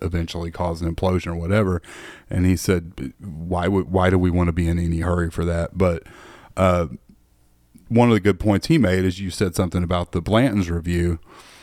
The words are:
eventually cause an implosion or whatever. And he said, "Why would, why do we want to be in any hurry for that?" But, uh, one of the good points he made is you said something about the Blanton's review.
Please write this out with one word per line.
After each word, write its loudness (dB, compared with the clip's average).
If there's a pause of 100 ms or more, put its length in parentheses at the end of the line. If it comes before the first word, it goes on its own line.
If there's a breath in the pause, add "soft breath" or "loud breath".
eventually -4
cause -6
an -2
implosion -2
or -6
whatever. 0 (500 loud breath)
And 0
he 4
said, -4
"Why -6
would, 0
why 4
do 4
we 2
want 2
to 2
be 0
in 2
any 0
hurry 0
for -4
that?" -4
But, 0 (540 loud breath)
uh, 2 (1000)
one 4
of 6
the 4
good 2
points 0
he 4
made 2
is -2
you -6
said -2
something 0
about -2
the -2
Blanton's 2
review. -2 (440 loud breath)